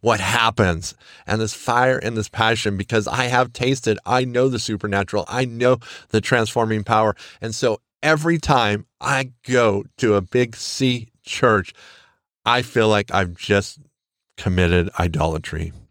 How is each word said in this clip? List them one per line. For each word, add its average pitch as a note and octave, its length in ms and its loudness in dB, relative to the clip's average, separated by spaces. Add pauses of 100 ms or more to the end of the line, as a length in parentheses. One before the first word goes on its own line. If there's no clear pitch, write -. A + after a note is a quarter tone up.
What G#2+ 180 2
happens? G2 760 0 (320)
And G#2 120 -2
this A2 140 -4
fire B2+ 460 0
and A2+ 180 -6
this G#2 100 -4
passion, A2+ 480 0
because G2+ 320 -2
I B2 180 -2
have B2 280 0
tasted, B2+ 500 -2
I B2+ 220 0
know B2 240 0
the B2 80 -4
supernatural, G2+ 720 -2
I B2+ 180 -2
know B2 320 0 (320)
the A2 120 2
transforming A2 640 0
power. A2 320 2 (240)
And A2+ 140 -8
so A2+ 280 -2 (200)
every D#3+ 380 2
time G#2+ 480 2 (120)
I C3+ 340 -4 (100)
go A2+ 420 2 (120)
to G#2+ 180 2
a G2 60 2
Big A#2 340 0
C B2 540 -4 (120)
church, G#2+ 500 2 (720)
I A#2+ 200 2
feel A2+ 260 2
like G#2 240 0
I've F#2 220 -2
just - 420 -2 (600)
committed F2+ 520 2 (100)
idolatry. D#2+ 720 -2 (200)